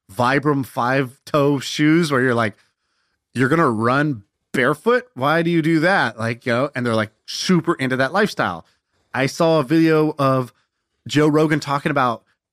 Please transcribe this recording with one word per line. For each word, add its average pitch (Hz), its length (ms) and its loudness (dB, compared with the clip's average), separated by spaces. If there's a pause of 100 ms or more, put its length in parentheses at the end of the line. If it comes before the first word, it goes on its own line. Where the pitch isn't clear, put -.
(120)
Vibram 135 540 0
five-toe 135 920 -2
shoes 156 520 0
where 127 100 0
you're 127 140 2
like, 110 220 0 (760)
"You're 127 140 0
gonna 160 240 2
run 123 520 -2 (280)
barefoot? 151 600 0
Why 151 300 0
do 170 60 -2
you 170 120 2
do 160 180 0
that?" 151 400 0
Like, 117 260 -6
you 123 60 -2
know, 127 240 0
and 123 100 -4
they're, 117 80 0
like, 107 180 -2 (140)
super 170 500 0
into 131 200 -4
that 131 160 0
lifestyle. 127 540 -4 (480)
I 135 120 -2
saw 160 360 2
a - 20 -4
video 156 560 2
of 131 320 0 (560)
Joe 151 220 2
Rogan 151 320 2
talking 143 300 -4
about 127 340 -2 (280)